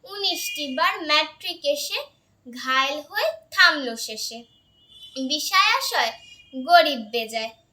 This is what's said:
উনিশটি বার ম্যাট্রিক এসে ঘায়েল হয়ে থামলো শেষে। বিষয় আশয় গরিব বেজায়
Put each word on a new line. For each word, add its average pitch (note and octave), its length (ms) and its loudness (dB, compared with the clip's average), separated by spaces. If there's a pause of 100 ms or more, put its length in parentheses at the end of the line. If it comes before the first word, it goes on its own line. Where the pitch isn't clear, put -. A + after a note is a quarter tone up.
উনিশটি F4+ 600 -4 (100)
বার E4+ 260 0
ম্যাট্রিক D#4 640 -2
এসে D4 340 -2 (480)
ঘায়েল C4 500 -2 (120)
হয়ে A#4 200 0 (220)
থামলো D4 460 2
শেষে। A3+ 400 -8 (920)
বিষয় F#4+ 460 2
আশয় C4+ 340 0 (420)
গরিব C#4+ 480 6 (100)
বেজায় A3+ 400 -4 (220)